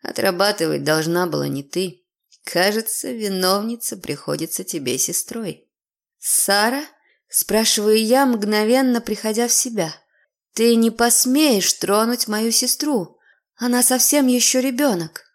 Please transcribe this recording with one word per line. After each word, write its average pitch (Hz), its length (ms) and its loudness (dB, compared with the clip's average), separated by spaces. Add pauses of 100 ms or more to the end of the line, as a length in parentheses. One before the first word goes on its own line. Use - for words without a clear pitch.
Отрабатывать 180 800 -2
должна 156 420 0
была 147 220 -4
не 139 140 -6
ты. 180 440 -8 (380)
Кажется, 214 680 -2
виновница 208 880 -2
приходится 156 680 -6
тебе 131 320 -4
сестрой». - 720 -6 (500)
«Сара?» 226 680 0 (440)
спрашиваю 214 720 2
я, 254 220 4
мгновенно 233 760 2
приходя 220 460 -2
в 233 40 0
себя. 196 420 -2 (600)
«Ты 233 220 4
не 226 140 4
посмеешь 240 840 2
тронуть 226 540 0
мою 214 220 -2
сестру. 247 680 -2 (380)
Она 247 260 0
совсем 254 440 2
ещё 247 340 2
ребёнок». 240 640 -2 (100)